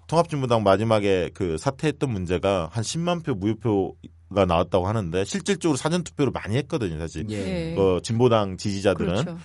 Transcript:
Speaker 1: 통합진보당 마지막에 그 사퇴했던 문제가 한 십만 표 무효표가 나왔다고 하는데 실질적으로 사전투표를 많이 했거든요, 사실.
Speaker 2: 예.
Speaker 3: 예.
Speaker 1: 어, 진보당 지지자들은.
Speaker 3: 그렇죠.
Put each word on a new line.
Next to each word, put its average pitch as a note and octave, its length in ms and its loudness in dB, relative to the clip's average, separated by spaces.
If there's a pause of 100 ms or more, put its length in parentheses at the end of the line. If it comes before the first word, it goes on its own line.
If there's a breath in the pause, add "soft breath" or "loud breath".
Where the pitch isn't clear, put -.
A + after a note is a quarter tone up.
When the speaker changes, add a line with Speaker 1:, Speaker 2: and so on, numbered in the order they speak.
Speaker 1:
통합진보당 C#3+ 560 0
마지막에 G2 720 4
그 E2+ 240 -2
사퇴했던 C#3 540 -2
문제가 F2+ 600 0
한 A2+ 120 -4
십만 E3+ 400 -4
표 D3 100 -4
무효표가 G2 1120 0
나왔다고 F2+ 420 2
하는데 G2 360 -2
실질적으로 E3 540 -2
사전투표를 D#3 560 -2
많이 G2+ 240 -4
했거든요, B2 420 -4
사실. D#2+ 300 -6
Speaker 2:
예. G#2 440 -6
Speaker 3:
예. - 40 -8
Speaker 1:
어, F#2 260 2
진보당 A2+ 540 2
지지자들은. G2 560 0
Speaker 3:
그렇죠. E3 320 -4